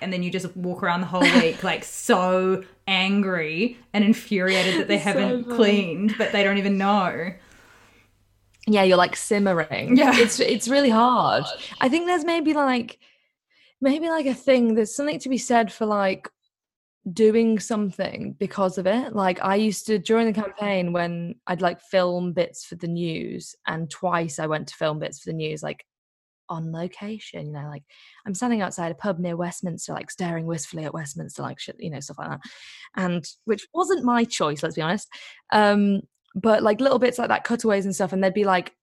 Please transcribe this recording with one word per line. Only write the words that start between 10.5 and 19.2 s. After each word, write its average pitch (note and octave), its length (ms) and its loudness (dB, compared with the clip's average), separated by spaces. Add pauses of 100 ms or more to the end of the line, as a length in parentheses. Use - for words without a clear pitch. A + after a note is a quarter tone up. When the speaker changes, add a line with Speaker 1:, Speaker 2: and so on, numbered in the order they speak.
Speaker 2:
really C#4 240 4
hard. G#3+ 520 4 (380)
I C4 80 2
think E4+ 160 0
there's F4 180 0
maybe, E4 300 0
like, C4+ 460 -2 (840)
maybe, D4+ 280 0
like, D#4+ 180 0
a C4 80 0
thing, A#3+ 400 4
there's A3 200 0
something D4 240 -2
to C4 100 -8
be C4 100 0
said A#3 340 2
for, A3+ 140 -4
like, G3 420 -2 (840)
doing A3 480 4
something G3 800 -6
because F#3 400 -2
of F#3 80 -4
it. A3+ 300 0
Like, F#3 280 0